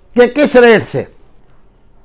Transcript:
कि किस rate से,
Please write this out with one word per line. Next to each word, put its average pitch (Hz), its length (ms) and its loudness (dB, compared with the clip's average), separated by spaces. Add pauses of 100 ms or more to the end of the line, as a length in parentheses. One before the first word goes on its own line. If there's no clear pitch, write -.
(160)
कि 240 140 2
किस 277 280 -2
rate 226 260 2
से, 117 240 -10 (960)